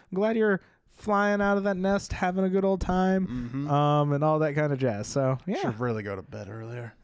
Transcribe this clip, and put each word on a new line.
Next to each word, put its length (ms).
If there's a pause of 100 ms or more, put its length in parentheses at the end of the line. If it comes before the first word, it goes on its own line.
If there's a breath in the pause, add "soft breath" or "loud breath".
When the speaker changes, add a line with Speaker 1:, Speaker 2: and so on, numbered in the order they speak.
(120)
Speaker 1:
I'm 40
glad 200
you're 260 (360 soft breath)
flying 420
out 180
of 80
that 120
nest, 360
having 300
a 60
good 160
old 160
time, 460
Speaker 2:
Mm-hmm. 420
Speaker 1:
um, 420
and 120
all 160
that 160
kind 180
of 60
jazz. 260
So, 400
yeah. 160
Speaker 2:
Should 180
really 220
go 140
to 80
bed 260
earlier. 540